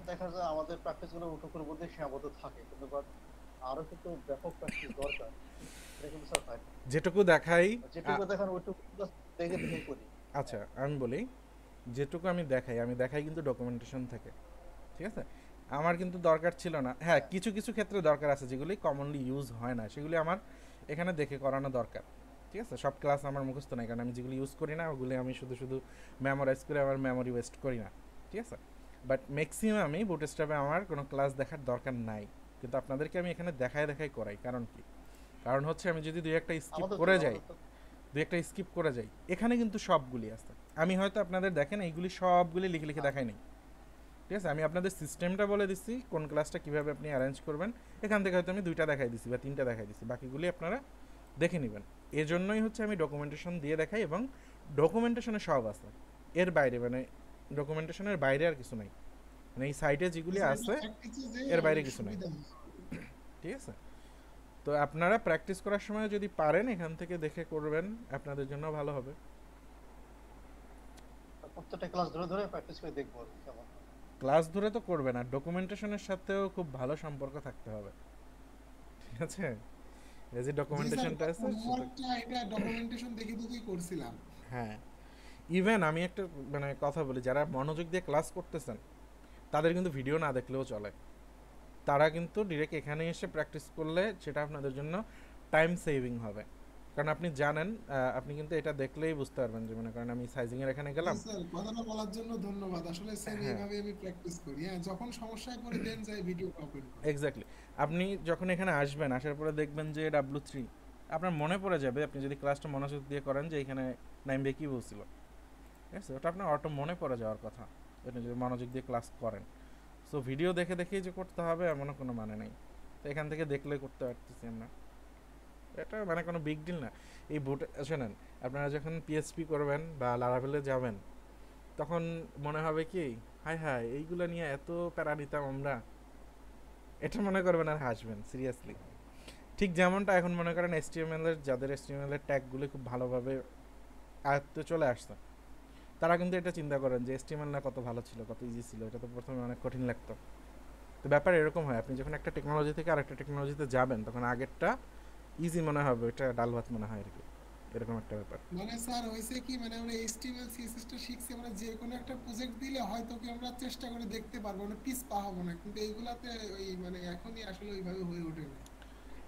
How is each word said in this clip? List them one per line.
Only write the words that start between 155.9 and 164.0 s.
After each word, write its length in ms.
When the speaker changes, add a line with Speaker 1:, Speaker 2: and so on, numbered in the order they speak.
Speaker 2:
ওইটা 280
ডাল 180
ভাত 200
মনে 140
হয় 140
আর 160
কি, 60
এরকম 200
একটা 180
ব্যাপার। 220
Speaker 3:
মানে 280
স্যার, 300
হয়েছে 300
কি, 180
মানে, 180
আমরা 180
এইচটিএমএল, 560
সিএসএস 360
টা 120
শিখছি, 360
আমরা 160
যে 300
কোনো 160
একটা 200
project 340
দিলে 220
হয়তো 340
কি 140
আমরা 300
চেষ্টা 300
করে 160